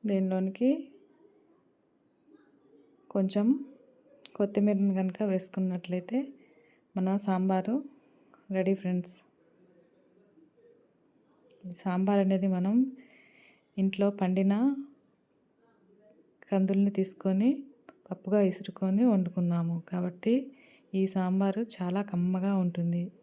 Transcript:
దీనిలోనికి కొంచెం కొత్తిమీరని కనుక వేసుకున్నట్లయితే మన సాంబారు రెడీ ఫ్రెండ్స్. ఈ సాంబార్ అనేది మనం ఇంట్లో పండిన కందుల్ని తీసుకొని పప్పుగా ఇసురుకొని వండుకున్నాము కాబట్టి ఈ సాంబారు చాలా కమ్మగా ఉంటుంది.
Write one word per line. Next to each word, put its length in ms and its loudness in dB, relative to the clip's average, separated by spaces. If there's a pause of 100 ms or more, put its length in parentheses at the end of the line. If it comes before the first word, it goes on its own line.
దీనిలోనికి 600 0 (2500)
కొంచెం 360 0 (880)
కొత్తిమీరని 580 2
కనుక 280 -2
వేసుకున్నట్లయితే 960 -4 (760)
మన 220 0
సాంబారు 600 0 (800)
రెడీ 180 2
ఫ్రెండ్స్. 400 -4 (2500)
ఈ 80 -12 (100)
సాంబార్ 420 2
అనేది 320 2
మనం 200 2 (1000)
ఇంట్లో 340 2
పండిన 440 2 (2000)
కందుల్ని 500 2
తీసుకొని 500 0 (600)
పప్పుగా 320 0
ఇసురుకొని 640 0
వండుకున్నాము 720 0 (140)
కాబట్టి 440 -2 (600)
ఈ 120 2
సాంబారు 560 0 (140)
చాలా 260 -2
కమ్మగా 520 0 (100)
ఉంటుంది. 400 -2 (180)